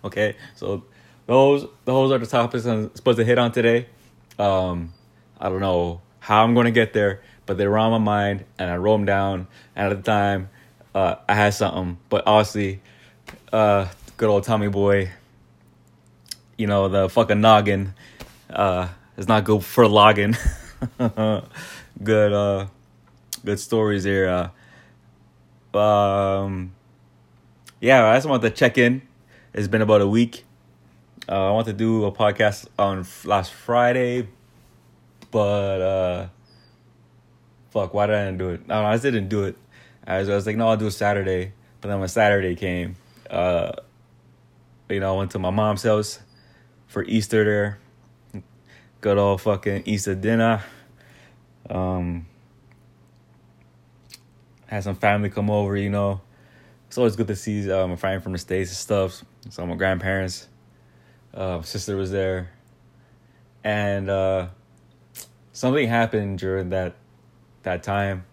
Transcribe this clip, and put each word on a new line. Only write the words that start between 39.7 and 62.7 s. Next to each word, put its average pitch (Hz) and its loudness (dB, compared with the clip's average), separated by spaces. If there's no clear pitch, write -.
I 95 -2
was, 98 -4
I 101 0
was 101 -2
like, 107 -4
"No, 113 2
I'll 110 4
do 107 -2
it 101 -4
Saturday." 95 -2
But 101 -10
then 98 -4
when 95 -4
Saturday 101 2
came, 90 -6
uh, 87 0
you 98 -4
know, 95 -2
I - -2
went 98 -4
to 98 -6
my 92 -2
mom's 104 0
house 107 0
for - -8
Easter 110 0
there. - -6
Good 101 2
old 101 2
fucking 98 -2
Easter 101 -4
dinner. 113 0
Um, 90 -6
had 101 -8
some 95 -6
family 104 0
come 104 -2
over, 101 0
you 98 -2
know. 101 -2
It's - -12
always 117 2
good 110 -2
to 104 -4
see, 101 -6
uh, 95 0
my 90 -6
family 95 -6
from 92 -10
the 92 -8
States 92 -6
and 90 -12
stuff. 95 -4
Saw 87 -12
my 85 -8
grandparents. 95 -4
Uh, 92 -6
my 80 -8
sister 98 -8
was 95 -6
there. 95 -4